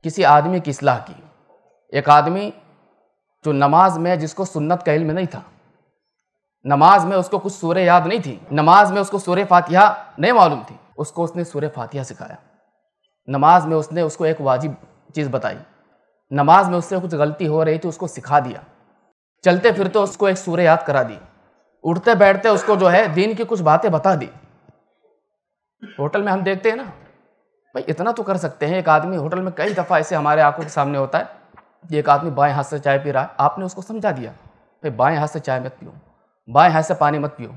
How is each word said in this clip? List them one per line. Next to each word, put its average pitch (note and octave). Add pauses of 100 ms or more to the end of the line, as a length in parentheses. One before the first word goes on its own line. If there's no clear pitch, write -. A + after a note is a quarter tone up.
किसी D#3+
आदमी D3
की D3+
इस्लाह C3+
की, - (760)
एक C#3+
आदमी E3 (920)
जो D3+
नमाज D#3+
में, F3
जिसको D#3+
सुन्नत F3
का D3+
इल्म D#3
नहीं F3+
था, - (1200)
नमाज D#3+
में G3
उसको F#3
कुछ G3
सूरह F3
याद F3
नहीं G#3
थी, B2 (120)
नमाज F3
में G3+
उसको G3
सूरह F#3
फातिहा F3+ (360)
नहीं F#3+
मालूम D#3
थी, - (200)
उसको D3+
उसने E3+
सूरह D3
फातिहा C3
सिखाया। - (880)
नमाज D3+
में D#3+
उसने D#3
उसको D#3+
एक D#3
वाजिब C3+ (380)
चीज़ D3
बताई, A2 (760)
नमाज E3
में F3+
उससे F3+
कुछ F3
गलती D3+
हो D#3
रही D#3+
थी, F3+
उसको E3
सिखा D3
दिया, B2+ (800)
चलते F#3
फिरते F#3+
उसको G3
एक F#3
सूरह F3
याद E3
करा C#3
दी, A2+ (640)
उठते F3+
बैठते G3
उसको G#3
जो F#3
है G3
दीन G3
की A3
कुछ A3+
बातें E3
बता F#3
दी। C3 (1500)
होटल D#3
में G#3
हम F#3+
देखते G3
हैं A3
ना A3+ (840)
भाई, C3+
इतना F3
तो A#3
कर F#3+
सकते D#3
हैं, F3
एक E3
आदमी D#3+
होटल D#3+
में, F#3
कई G3
दफ़ा F3
ऐसे D#3
हमारे D3+
आंखों D3+
के D#3
सामने C#3+
होता C3+
है - (600)
कि D3+
एक D3
आदमी D3
बाएं C#3
हाथ C#3
से C#3+
चाय C#3
पी C#3+
रहा C3
है, - (100)
आपने D#3+
उसको F#3
समझा G#3+
दिया, A#2+
"भाई -
बाएं B2+
हाथ D3
से D3+
चाय C3
मत C3
पियो, - (540)
बाएं C#3+
हाथ D#3+
से E3
पानी D3+
मत C#3+
पियो B2